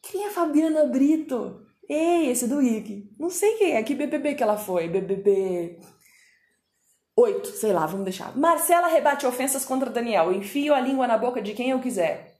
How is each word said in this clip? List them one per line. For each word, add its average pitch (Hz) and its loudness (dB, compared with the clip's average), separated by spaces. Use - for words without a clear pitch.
Quem 392 -8
é 403 -6
Fabiana 311 2
Brito? 269 0
Ei, 320 2
esse 240 -2
do 285 2
IG. 214 -2
Não 320 -4
sei 440 0
quem 339 2
é, 220 0
que 277 -4
B 285 -2
B 302 -2
B 285 -2
que - -2
ela 214 2
foi, 180 -2
B 180 -2
B 185 -4
B 190 0
oito, 208 2
sei 214 -2
lá, 160 2
vamos 190 -6
deixar. 185 -8
Marcela 330 4
rebate 294 2
ofensas 262 -2
contra 262 -2
Daniel. 208 2
"Enfio 285 0
a 277 4
língua 262 0
na 226 2
boca 247 -2
de 208 -6
quem 247 -4
eu 262 0
quiser." 190 -4